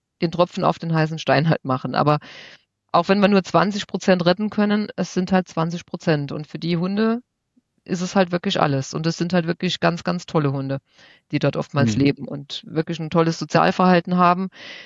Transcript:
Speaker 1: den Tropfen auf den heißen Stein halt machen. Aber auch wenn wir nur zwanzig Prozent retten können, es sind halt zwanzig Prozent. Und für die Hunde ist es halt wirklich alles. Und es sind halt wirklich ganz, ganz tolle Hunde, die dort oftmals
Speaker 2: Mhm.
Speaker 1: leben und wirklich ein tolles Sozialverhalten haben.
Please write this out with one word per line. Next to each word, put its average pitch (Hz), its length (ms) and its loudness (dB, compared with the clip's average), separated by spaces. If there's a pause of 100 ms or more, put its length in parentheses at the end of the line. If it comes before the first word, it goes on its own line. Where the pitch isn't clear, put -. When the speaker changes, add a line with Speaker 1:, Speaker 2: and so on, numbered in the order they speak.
(240)
Speaker 1:
den 165 80 0
Tropfen 175 320 0
auf 156 160 0
den 165 120 -6
heißen 160 280 0
Stein 143 300 2
halt - 160 0
machen. 131 280 -4
Aber 147 240 2 (760)
auch 170 180 2
wenn 202 100 4
wir 202 80 6
nur 202 160 4
zwanzig 190 420 0
Prozent 185 400 0
retten 185 240 2
können, 208 460 0
es - 180 -6
sind 185 180 -2
halt 185 160 2
zwanzig 165 380 -6
Prozent. 147 460 -2
Und 151 160 -10
für - 100 -12
die 165 200 -2
Hunde 214 440 0 (600)
ist 175 180 -4
es 180 140 -6
halt 185 160 4
wirklich 175 280 -2
alles. 135 360 -2
Und 156 100 -6
es 165 140 -2
sind 175 140 -2
halt 175 120 0
wirklich 170 340 -4
ganz, 170 240 -2
ganz 175 220 -6
tolle 147 260 0
Hunde, 135 280 -6 (520)
die 147 60 -2
dort 143 200 0
oftmals 120 380 0
Speaker 2:
Mhm. 123 60 2
Speaker 1:
leben 139 260 0
und - 380 -12
wirklich 160 340 -6
ein 156 120 -8
tolles 165 260 2
Sozialverhalten 180 800 2
haben. 180 300 4 (380)